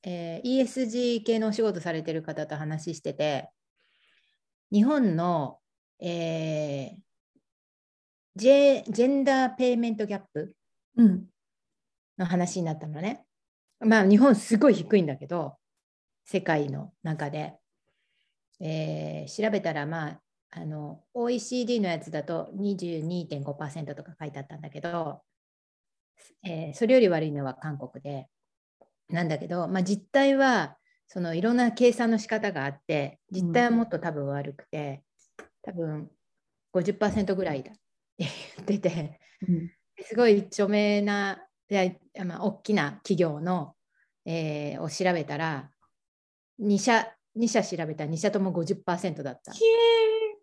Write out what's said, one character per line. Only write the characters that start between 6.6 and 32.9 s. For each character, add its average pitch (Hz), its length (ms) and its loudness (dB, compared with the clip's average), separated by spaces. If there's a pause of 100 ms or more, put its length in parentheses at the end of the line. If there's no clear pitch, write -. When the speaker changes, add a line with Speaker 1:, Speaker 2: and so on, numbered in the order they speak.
Speaker 1:
ー、 - 40 -20 (1400)
ジ 214 140 4
ェ-、 277 420 6
ジ 226 120 2
ェ 254 40 4
ン 277 160 2
ダ 262 240 4
ー 254 80 -6
ペ 254 160 2
イ 240 60 0
メ 233 140 -2
ン 208 40 -4
ト 214 100 -4
ギ 202 80 -6
ャ 196 40 -6
ッ 196 40 -8 (120)
プ 151 200 -8 (440)
Speaker 2:
う 233 80 10
ん。 185 200 6 (920)
Speaker 1:
の 185 80 -2
話 175 340 -2
に 170 60 -2
な 160 80 -4
っ 156 60 -8
た 156 80 -12
の 151 120 -10
ね。 202 240 -8 (560)
ま 220 220 6
あ、 - 20 6
日 202 140 8
本 254 180 8
す 214 220 0
ご 285 120 8
い 214 40 8
低 175 240 2
い 180 60 6
ん - 20 2
だ 139 100 -4
け 139 120 -14
ど、 160 280 -6 (720)
世 185 160 -2
界 147 280 0
の 143 220 -8 (120)
中 151 260 -4
で。 151 240 -8 (1080)
え 156 680 -6
ー、 202 140 -4
調 220 80 0
べ 202 100 0
た 170 100 -2
ら、 147 140 -4
ま 160 220 -6
あ、 160 140 -14 (280)
あ 170 160 -14
の、 151 380 -10 (100)
オ 240 140 -4
ー 247 60 0
イ - 20 0
ー 233 40 -2
シ 247 240 -4
ー - 20 -2
デ 240 100 -2
ィ - 20 0
ー 214 40 0
の 185 80 0
や 165 100 -2
つ 160 100 -14
だ 151 140 -6
と 165 300 -6
二 196 240 -2
十 170 240 -6
二 170 260 -6
点 143 160 -8
五 143 100 -8
パ 147 120 -10
ー 139 40 -10
セ 156 120 -12
ン 147 40 -8
ト 147 80 -12
と 151 100 -14
か 170 160 -20
書 156 60 -10
い 143 60 -10
て 139 80 -14
あ - 20 -12
っ 135 60 -14
た 156 100 -16
ん 151 40 -16
だ 151 100 -16
け - 100 -14
ど、 165 400 -6 (1200)
え 160 280 -8
ー、 - 20 -12
そ 226 140 0
れ 254 80 6
よ 254 60 8
り 196 80 6
悪 160 180 0
い 151 40 -4
の 143 140 -4
は 127 80 -6
韓 151 240 -8
国 135 240 -14
で、 139 260 -10 (840)
な 170 140 -2
ん 165 40 -2
だ 156 100 -2
け 175 100 -10
ど、 175 200 -2
ま 185 140 0
あ、 - 20 2
実 202 280 -2
態 277 240 4
は、 247 420 2 (300)
そ - 120 -12
の、 165 160 -4
い 175 60 -2
ろ 226 120 2
ん 240 40 2
な 240 140 4
計 240 220 4
算 233 160 0
の 220 80 4
仕 214 100 -4
方 214 240 -2
が 139 140 -4
あ 143 40 -2
っ 139 180 -12
て、 143 320 -2 (100)